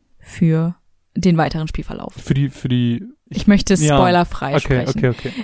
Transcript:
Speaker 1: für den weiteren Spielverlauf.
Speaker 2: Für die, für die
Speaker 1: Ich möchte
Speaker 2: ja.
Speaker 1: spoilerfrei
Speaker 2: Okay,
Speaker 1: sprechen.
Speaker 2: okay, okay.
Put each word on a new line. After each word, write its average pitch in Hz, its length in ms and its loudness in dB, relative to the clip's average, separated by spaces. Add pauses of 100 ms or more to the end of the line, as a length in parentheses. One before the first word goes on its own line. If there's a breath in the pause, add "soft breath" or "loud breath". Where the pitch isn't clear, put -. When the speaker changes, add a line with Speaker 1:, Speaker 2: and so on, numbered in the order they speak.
(180)
Speaker 1:
für 165 560 -2 (420)
den 175 200 2
weiteren 160 320 -2
Spielverlauf. - 460 -10
Speaker 2:
Für - 200 -6
die, 139 160 0
für - 180 -10
die 120 340 0 (260)
Speaker 1:
Ich - 180 -2
möchte 202 280 4
Speaker 2:
ja. 151 220 4
Speaker 1:
spoilerfrei 175 600 2
Speaker 2:
Okay, 147 40 2 (240)
Speaker 1:
sprechen. 131 140 -4
Speaker 2:
okay, 127 100 2
okay. 123 240 -6 (120)